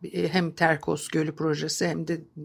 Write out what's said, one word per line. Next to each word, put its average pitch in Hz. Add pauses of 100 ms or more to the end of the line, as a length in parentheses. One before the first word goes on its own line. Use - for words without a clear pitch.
(140)
e, 175
hem 165
Terkos 160
Gölü 156
projesi 156
hem 165
de 165 (240)